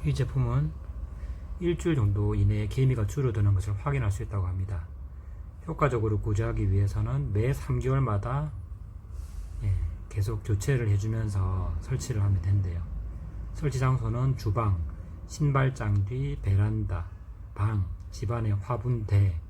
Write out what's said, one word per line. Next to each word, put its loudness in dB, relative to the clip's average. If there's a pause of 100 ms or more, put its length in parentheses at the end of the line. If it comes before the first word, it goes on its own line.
이 2
제품은 2 (880)
일주일 2
정도 4
이내에 4
개미가 4
줄어드는 4
것을 2
확인할 0
수 -2
있다고 -2
합니다. -4 (840)
효과적으로 2
구제하기 0
위해서는 0
매 2
삼 -2
개월마다, 0 (1120)
예, 2 (360)
계속 -2
교체를 2
해주면서 0
설치를 -2
하면 4
된대요. 2 (720)
설치 -2
장소는 2
주방, 2 (520)
신발장 2
뒤, -4
베란다, 2 (480)
방, 0 (240)
집안의 -2
화분대 2 (120)